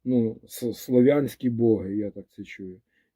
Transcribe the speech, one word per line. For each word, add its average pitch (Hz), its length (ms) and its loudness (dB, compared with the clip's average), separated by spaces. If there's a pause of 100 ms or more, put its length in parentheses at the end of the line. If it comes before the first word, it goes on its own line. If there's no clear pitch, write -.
Ну, 120 400 0
с-, 117 300 -8
слов'янські 131 760 2
боги, 110 460 0
я 104 140 -4
так 98 140 -16 (120)
це 101 80 -16
чую. 92 360 -16 (360)